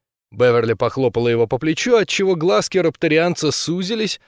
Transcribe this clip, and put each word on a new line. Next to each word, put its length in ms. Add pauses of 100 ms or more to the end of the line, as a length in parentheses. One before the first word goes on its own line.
(320)
Беверли 420
похлопала 540
его 200
по 100
плечу, 400
отчего 380
глазки 420
рапторианца 760
сузились, 760